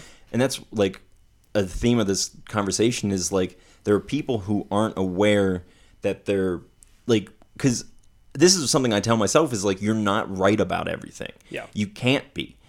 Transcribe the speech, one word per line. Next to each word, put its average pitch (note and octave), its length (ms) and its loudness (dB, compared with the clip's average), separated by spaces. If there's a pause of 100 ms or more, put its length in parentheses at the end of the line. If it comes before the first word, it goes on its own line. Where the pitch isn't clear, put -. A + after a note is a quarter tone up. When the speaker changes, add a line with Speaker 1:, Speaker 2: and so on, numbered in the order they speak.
(320)
Speaker 1:
And A#2 80 0
that's, C3 200 -2 (120)
like, G2 300 0 (520)
a G#2 100 2
theme A#2 340 0
of A2 80 2
this G2 240 -2 (180)
conversation G#2+ 600 0
is, F#2 220 -2
like, F#2 260 -2 (260)
there G#2 100 4
are G2 60 4
people C3 380 -4
who G2+ 320 -4
aren't G#2 260 0
aware F#2+ 680 2 (360)
that G2 240 -4
they're, F#2 360 0 (460)
like, A2 220 2 (300)
'cause A#2+ 260 0 (500)
this F3 220 6
is C#3 140 -2
something B2+ 240 2
I G#2 60 2
tell A2+ 180 2
myself B2+ 340 2
is, G2 120 -4
like, G2 180 0
you're G#2+ 120 0
not G#2 440 -2
right G2+ 200 4
about F2+ 300 0
everything. - 440 -10 (180)
Speaker 2:
Yeah. - 240 -10
Speaker 1:
You G#3 120 -2
can't - 460 -2
be. - 240 -10 (120)